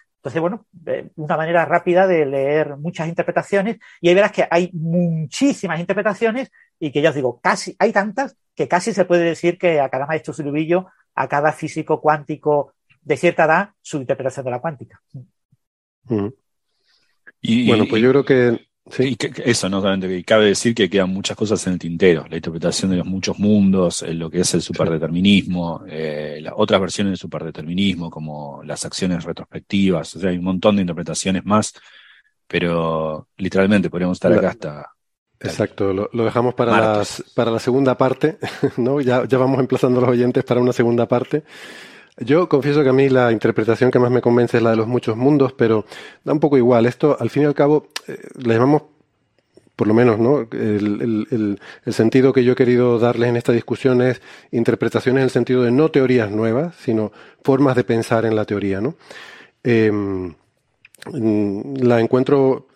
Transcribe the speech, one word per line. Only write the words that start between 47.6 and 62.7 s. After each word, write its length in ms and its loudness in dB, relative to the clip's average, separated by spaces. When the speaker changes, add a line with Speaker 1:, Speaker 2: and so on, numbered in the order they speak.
Speaker 2:
eh, 100 -10
le 120 2
llamamos, 260 4
por 120 0
lo 60 4
menos, 240 4
¿no? 220 2
El, 500 -2
el, 280 -2
el, 300 -2
el 80 -4
sentido 400 4
que 100 4
yo 100 4
he 20 -2
querido 420 4
darles 320 2
en 80 0
esta 140 0
discusión 500 0
es 220 0
interpretaciones 720 0
en 40 2
el 40 0
sentido 320 0
de 80 2
no 220 2
teorías 400 2
nuevas, 460 -2
sino 340 -2
formas 320 2
de 80 2
pensar 420 0
en 100 0
la 100 -2
teoría, 360 -4
¿no? 140 -4
Em, 680 0
mm, 680 -2
la 160 4
encuentro, 760 2